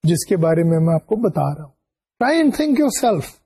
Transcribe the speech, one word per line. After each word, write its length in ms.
جس 220
کے 120
بارے 260
میں 160
میں 140
آپ 120
کو 100
بتا 400
رہا 80
ہوں۔ 100
Try 120
and 160
think 100
yourself. 520